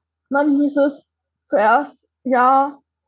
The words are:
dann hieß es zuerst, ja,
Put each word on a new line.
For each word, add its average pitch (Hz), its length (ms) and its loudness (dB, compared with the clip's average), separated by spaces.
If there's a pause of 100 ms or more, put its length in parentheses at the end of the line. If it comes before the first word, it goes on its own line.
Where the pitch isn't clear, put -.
(300)
dann 285 200 0 (100)
hieß 285 180 -2
es 285 260 -2 (400)
zuerst, 220 520 0 (280)
ja, 262 540 0 (300)